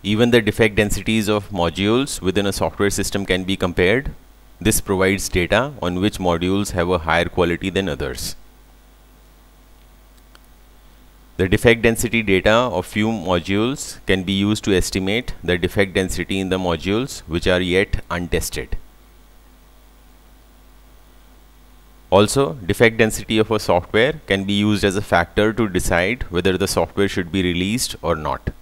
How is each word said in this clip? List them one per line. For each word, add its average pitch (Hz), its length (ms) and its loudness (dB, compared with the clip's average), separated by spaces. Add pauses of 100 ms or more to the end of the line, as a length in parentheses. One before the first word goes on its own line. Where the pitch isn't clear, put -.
Even 107 280 2
the 117 100 6
defect 107 360 0
densities 104 520 0
of 104 220 -2
modules 101 720 0
within 98 240 0
a 95 80 -2
software 101 340 0
system 98 380 -2
can 92 180 0
be 95 100 -2
compared. 98 560 0 (480)
This 104 220 2
provides 95 480 0
data 107 540 0
on 90 180 -2
which 104 160 0
modules 92 540 0
have 87 180 0
a 90 80 2
higher 82 300 0
quality 87 420 0
than 95 180 -2
others. 69 480 -8 (3000)
The 101 140 0
defect 113 320 4
density 117 400 0
data 98 280 2
of 110 360 2
few 107 220 -2
modules 98 1000 -2
can 95 160 2
be 95 100 -2
used 101 320 0
to 101 100 4
estimate 98 600 -2 (100)
the 90 140 0
defect 92 340 0
density 95 480 -2
in 95 80 -2
the 92 100 -2
modules 92 680 -2
which 82 200 -4
are 90 140 4
yet 92 500 0
untested. 85 680 -4 (3250)
Also, 139 460 4
defect 113 420 2
density 110 400 0
of 110 140 2
a 107 100 0
software 107 540 0 (120)
can 95 180 0
be 101 100 -2
used 104 280 2
as 98 140 2
a 101 60 -2
factor 104 500 0
to 110 160 -2
decide 90 600 0
whether 90 260 0
the 95 100 0
software 92 400 0
should 90 240 -4
be 95 120 0
released 90 580 -2
or 82 160 -2
not. 73 320 -6 (140)